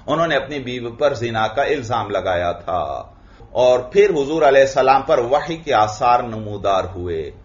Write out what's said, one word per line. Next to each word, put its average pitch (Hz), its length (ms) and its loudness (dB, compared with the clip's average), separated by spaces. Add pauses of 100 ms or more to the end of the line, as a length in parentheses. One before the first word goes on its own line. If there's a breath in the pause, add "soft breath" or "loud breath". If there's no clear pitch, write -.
उन्होंने 160 260 0
अपनी 143 240 -4
बीवी 123 280 -8
पर 120 300 -2
जिना 113 300 -2
का 139 180 -2
इल्जाम 117 460 -2
लगाया 90 420 -2
था। 76 560 -6 (460 soft breath)
और 127 380 2
फिर 202 200 6
हुजूर 151 320 -2
अलैहिस्सलाम 135 600 4
पर 151 240 2
वही 143 300 -2
के 147 160 -6
आसार 120 520 2
नमूदार 101 640 -4
हुए 87 340 -8 (220)